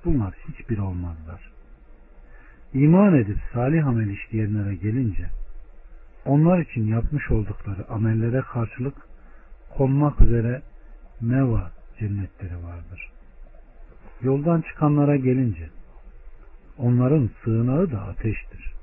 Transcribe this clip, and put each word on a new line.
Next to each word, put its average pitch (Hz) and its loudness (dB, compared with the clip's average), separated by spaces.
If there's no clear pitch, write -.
Bunlar 123 0
hiçbir 120 -6
olmazlar. 87 -8
İman 165 6
edip 104 2
salih 143 0
amel 113 0
işleyenlere 101 -4
gelince, 107 -2
onlar 160 4
için 117 -4
yapmış 117 -2
oldukları 101 -4
amellere 113 0
karşılık 123 -6
konmak 139 4
üzere 117 6
meva 117 0
cennetleri 98 -8
vardır. 85 -16
Yoldan 143 2
çıkanlara 147 2
gelince, 127 0
onların 123 2
sığınağı 127 0
da 104 -6
ateştir. - -6